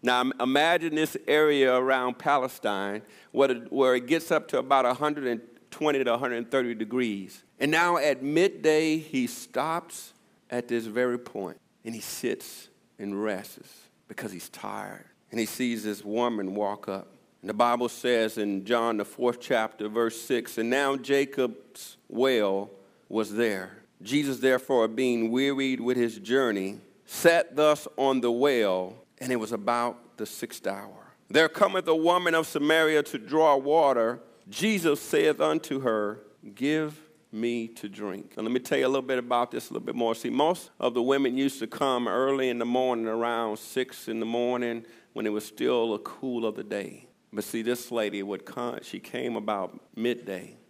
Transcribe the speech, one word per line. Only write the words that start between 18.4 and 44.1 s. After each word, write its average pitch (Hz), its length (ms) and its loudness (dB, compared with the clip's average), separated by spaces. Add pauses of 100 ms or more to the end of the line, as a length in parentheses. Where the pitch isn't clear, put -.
John, 117 340 2
the 101 60 -2
fourth 120 360 -2
chapter, 110 480 -2
verse 113 320 0
six, - 380 -4
"And 113 120 0
now 139 260 2
Jacob's 135 1000 -2 (120)
well 104 640 2 (380)
was 104 260 -2
there. 98 480 -2 (200)
Jesus, 135 360 0
therefore, 127 480 4
being 113 460 0
wearied 135 480 0
with 123 160 2
his 117 220 0
journey, 104 600 0 (260)
sat 165 520 4
thus 151 400 4
on 131 240 2
the 120 100 2
well, 110 640 2 (240)
and 127 140 -4
it 127 40 0
was 110 160 -4
about 120 680 -2
the 107 80 -6
sixth - 400 -10
hour. 101 480 -10 (140)
There 156 200 4
cometh 185 400 2
a 160 80 4
woman 170 380 2
of 160 120 2
Samaria 156 580 4
to - 140 -8
draw 143 380 4
water. 135 640 2 (280)
Jesus 165 520 0
saith 151 400 2
unto 156 400 0
her, 107 400 0 (340)
Give 151 440 -2 (340)
me 113 360 -2
to 113 200 -14
drink." 98 480 -10
Now, 107 80 -6
let 113 80 -2
me 127 80 2
tell 139 180 -2
you 131 80 2
a - 20 2
little 135 140 0
bit 127 160 -2
about 120 320 -2
this 123 200 -8
a - 20 -12
little - 140 -6
bit 117 80 -6
more. 117 200 0
See, 120 160 -6
most 151 400 0 (100)
of 123 140 0
the 120 80 0
women 131 340 2
used 135 240 0
to 113 60 -6
come 123 420 0
early 131 400 0
in 120 100 -2
the 117 60 -2
morning, 123 420 0
around 113 520 -2
six - 500 -6
in 113 120 -4